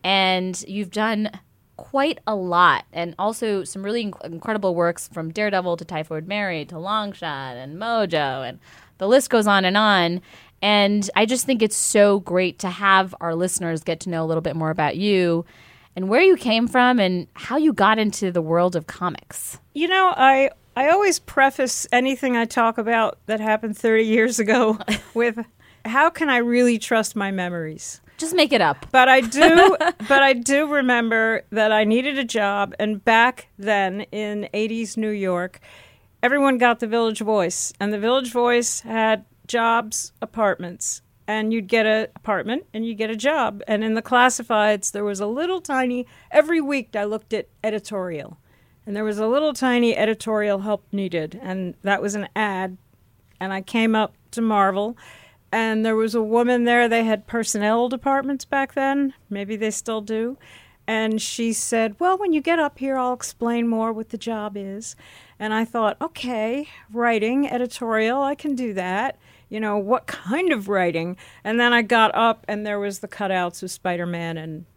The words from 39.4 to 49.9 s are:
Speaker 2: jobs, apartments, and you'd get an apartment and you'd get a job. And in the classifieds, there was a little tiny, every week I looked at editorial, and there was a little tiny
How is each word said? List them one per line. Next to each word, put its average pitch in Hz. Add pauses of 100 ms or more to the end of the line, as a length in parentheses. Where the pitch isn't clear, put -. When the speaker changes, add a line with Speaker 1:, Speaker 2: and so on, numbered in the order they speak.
Speaker 2:
jobs, 233 (100)
apartments, 196 (260)
and 214
you'd 214
get 226
an 220 (100)
apartment 214
and 226
you'd 226
get 220
a 226
job. 233
And 214
in 220
the 226
classifieds, 226
there 208
was 202
a 208
little 330
tiny, 254 (240)
every 311
week 269
I 202
looked 214
at - (140)
editorial, 190 (480)
and 202
there 214
was 208
a 214
little 294
tiny 240